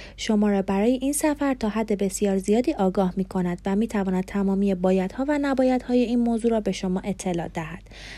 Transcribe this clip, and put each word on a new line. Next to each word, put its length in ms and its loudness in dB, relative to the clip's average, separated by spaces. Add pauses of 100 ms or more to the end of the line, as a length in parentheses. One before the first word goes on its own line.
(160)
شما 340 2
را 120 2
برای 300 2
این 200 0
سفر 420 0
تا 140 -2
حد 300 -2
بسیار 400 0
زیادی 340 2
آگاه 440 2
می‌کند 500 -2
و 100 0
می‌تواند 480 0
تمامی 500 0
بایدها 540 0
و 140 2
نبایدهای 560 2
این 200 2
موضوع 320 2
را 100 2
به 120 -2
شما 280 -2
اطلاع 480 -4
دهد. 340 -10 (360)